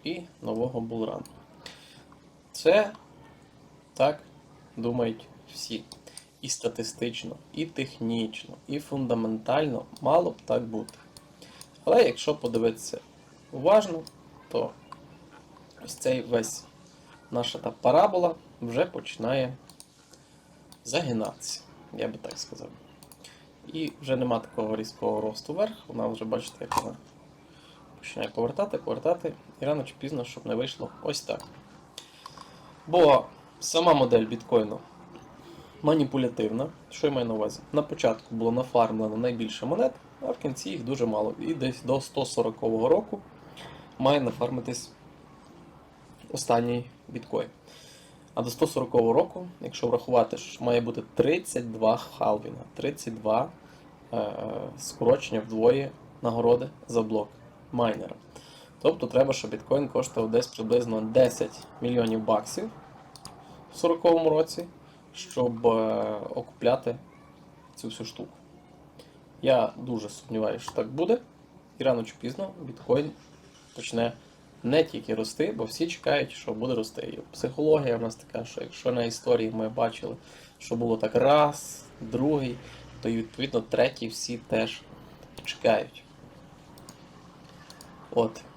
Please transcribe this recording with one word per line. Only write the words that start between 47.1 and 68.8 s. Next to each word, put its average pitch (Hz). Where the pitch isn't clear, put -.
А 120
до 120
сто 147
сорокового 120
року, 180
якщо -
врахувати, 120
що -
має 120
бути 117
тридцять 127
два 110
халвінга, -
тридцять 117
два, 113
е, 104
скорочення -
вдвоє 120
нагороди 120
за 117
блок 107
майнера. 110
Тобто -
треба, 131
щоб 110
біткоін 131
коштував 117
десь 120
приблизно 113
десять 120
мільйонів 113
баксів 117
в -
сороковому 165
році, 165
щоб, 120
е, 113
окупляти 120
цю 117
всю 110
штуку. -